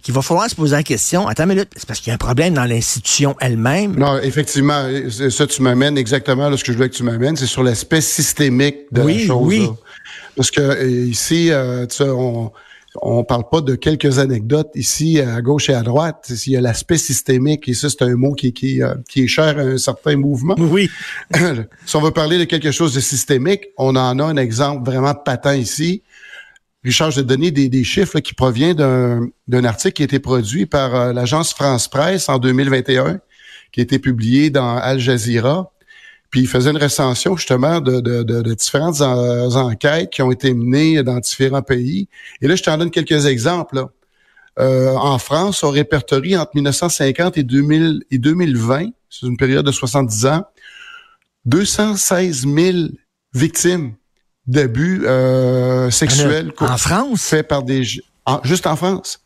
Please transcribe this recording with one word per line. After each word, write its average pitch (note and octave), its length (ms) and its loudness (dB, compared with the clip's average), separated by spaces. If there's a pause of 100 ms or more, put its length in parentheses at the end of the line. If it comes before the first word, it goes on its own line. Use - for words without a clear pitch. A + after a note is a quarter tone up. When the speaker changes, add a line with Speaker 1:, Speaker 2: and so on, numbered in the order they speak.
Speaker 1:
qu'il - 120 -6
va C3 80 2
falloir F#3 280 0
se - 60 -8
poser D3 200 0
la D3+ 80 0
question, F3 460 0
attends A2+ 140 -2
une F#3 80 2
minute, G3 260 0
c'est - 100 -16
parce G#2+ 140 -8
qu'il - 80 -8
y - 20 -2
a A#2 40 -2
un - 20 -8
problème D3+ 360 0
dans C3 120 0
l'institution A#2+ 720 -2
elle-même. C#3 560 0
Speaker 2:
Non, C#3 240 2
effectivement, C#3 720 0 (200)
c'est B2 200 -2
ça, C#3+ 180 0
tu - 140 -4
m'amènes C3 360 2
exactement C3+ 520 0
là, C#3 80 0
ce - 80 -6
que B2+ 80 -2
je A2+ 40 -2
voulais B2+ 120 2
que - 80 -12
tu B2 60 -6
m'amènes, B2 340 0
c'est C3 80 -2
sur C3 180 -2
l'aspect B2+ 380 0
systémique C#3+ 760 0 (160)
de A#2+ 120 2
Speaker 1:
Oui, E3+ 180 2
Speaker 2:
la G#3+ 60 0
chose, C3 200 2
Speaker 1:
oui. G#3 140 2
Speaker 2:
là. F#3 60 2 (680)
Parce C3 160 0
que, - 80 0
euh, C3+ 300 0 (160)
ici, E3 440 0
euh, B2 360 0
tu A#2+ 100 -10
sais, C#3 140 0
on, A#2+ 420 -2 (500)
on A#2 220 0
parle A#2+ 260 -2
pas E3 120 2
de C3 140 0
quelques C#3+ 440 0
anecdotes C3+ 560 0
ici, D3+ 460 0
à A#2+ 200 -2
gauche C3+ 280 0
et C#3 40 4
à A#2+ 80 0
droite. D3 480 -2 (160)
Il C3+ 80 0
y B2+ 40 2
a B2 40 2
l'aspect B2 360 0
systémique, C#3 720 0
et B2 40 0
ça, D3 160 -2
c'est - 120 -4
un B2 140 2
mot C3+ 180 2
qui, C3 180 -2
qui, C3 320 -2
euh, B2+ 120 -2 (120)
qui C3+ 160 0
est B2 40 2
cher D3+ 300 2
à D3 40 -2
un C3 160 0
certain C#3 400 -2
mouvement. C#3+ 400 0
Speaker 1:
Oui. E3+ 320 2 (420)
Speaker 2:
<clears throat> C#3+ 540 -2
Si - 100 -6
on D3+ 60 4
veut D3+ 100 2
parler D#3+ 260 0
de E3+ 60 2
quelque D#3 280 -2
chose D3+ 220 0
de C3 60 0
systémique, C#3 680 0 (100)
on C3 180 2
en C3 240 2
a D3 40 0
un D#3 140 0
exemple C3 460 -2
vraiment C3 320 0
patent C#3 380 -2
ici. D3+ 500 -2 (800)
Richard, D3 280 0
je B2+ 60 -2
vais C#3 60 0
te B2 40 -2
donner C3+ 240 2
des, C#3 180 2
des B2+ 140 2
chiffres, E3+ 340 0
là, D3 40 0
qui - 120 -10
proviennent C3 400 2
d'un, B2+ 540 2 (200)
d'un B2 160 2
article B2 300 0
qui - 80 -4
a C#3+ 40 2
été C3+ 140 0
produit B2+ 460 -2
par, C3+ 280 0
euh, B2 200 0
l'agence B2 400 -2
France C3+ 340 0
Presse E3 400 0
en C3+ 120 2
deux B2+ 120 2
mille C3+ 180 2
vingt C3 200 0
et B2+ 80 4
un, D#3 220 0 (520)
qui - 80 -6
a B2 40 2
été B2+ 160 0
publié B2+ 500 2
dans B2+ 260 0
Al C3 240 -2
Jazeera. A#2+ 720 0 (600)
Puis B2+ 100 2
il B2+ 60 4
faisait C#3 240 2
une D3+ 60 -2
recension C#3+ 580 0
justement D3+ 460 0
de, B2+ 180 2
de, A#2+ 240 -2
de, A#2 180 -2
de A2+ 120 -2
différentes D3 480 -2
en-, B2 560 0
enquêtes C#3 540 0
qui - 100 -4
ont B2+ 100 2
été B2+ 220 0
menées C#3 500 2
dans B2 160 -2
différents C3+ 420 -2
pays. C3+ 460 -2 (340)
Et B2+ 60 0
là, E3 80 4
je F3+ 80 -2
t'en D#3 140 0
donne E3+ 120 0
quelques D3+ 360 0
exemples, C#3+ 500 0
là. C3 140 -4 (680)
Euh, C3 380 2
en C3+ 240 2
France, F3 440 -2
on D3+ 80 2
répertorie D3 640 0
entre D#3 180 -2
mille C#3+ 80 2
neuf C#3 140 0
cent F3 120 0
cinquante D#3+ 480 0
et D3 60 0
deux C3 180 2
mille D#3 500 2
et C#3 60 0
deux C3+ 160 2
mille E3+ 220 2
vingt, C3 340 0 (200)
c'est - 160 -14
une B2 100 -2
période C3+ 300 2
de C#3 60 0
soixante-dix A#2+ 540 -2
ans, D#3+ 200 2 (960)
deux D#3+ 220 2
cent G#3 320 0
seize F3 480 0
mille E3 480 2 (400)
victimes D3+ 600 0 (540)
d'abus, C#3+ 580 0
euh, B2+ 840 2
sexuels D3 680 0
Speaker 1:
En, D#3 80 0
en B2 100 -2
France ? G#3 460 -2
Speaker 2:
faits D#3 240 0
par C#3+ 160 -2
des... C3 200 -2 (420)
En, C3 180 -2
juste F3 240 0
en D#3 80 0
France. F3+ 500 -4